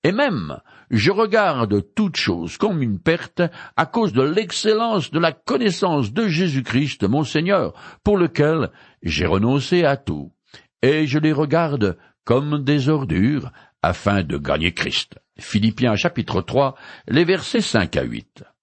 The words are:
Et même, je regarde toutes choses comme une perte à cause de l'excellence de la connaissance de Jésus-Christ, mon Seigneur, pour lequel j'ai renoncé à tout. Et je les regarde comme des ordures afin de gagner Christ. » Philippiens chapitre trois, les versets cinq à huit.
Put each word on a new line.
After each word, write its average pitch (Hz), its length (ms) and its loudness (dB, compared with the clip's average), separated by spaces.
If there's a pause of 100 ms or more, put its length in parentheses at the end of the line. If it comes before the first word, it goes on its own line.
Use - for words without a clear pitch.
Et 180 60 2
même, 185 480 -2 (320)
je 120 200 2
regarde 180 680 2 (140)
toutes 208 220 0
choses 85 400 -4
comme 196 240 0
une 107 180 -2
perte - 420 -2 (360)
à 151 80 2
cause 220 260 0
de 120 100 2
l'excellence 214 880 0
de 147 80 0
la 165 120 2
connaissance 175 800 0
de 214 160 0
Jésus-Christ, 147 760 0
mon 127 200 2
Seigneur, 156 500 0 (300)
pour 208 140 4
lequel 156 520 2 (320)
j'ai 80 240 -2
renoncé 127 600 2
à 139 100 4
tout. 76 380 -8 (480)
Et 151 260 2
je 139 120 0
les 156 120 2
regarde 143 680 0 (280)
comme 143 400 0
des 139 240 0
ordures 127 600 0 (300)
afin 98 420 0
de 73 140 -4
gagner 76 360 -2
Christ. » - 460 -6 (200)
Philippiens 110 560 0
chapitre 104 460 -2
trois, 131 340 0 (320)
les 151 160 2
versets 180 380 0
cinq - 340 0
à 71 80 0
huit. - 400 -10 (200)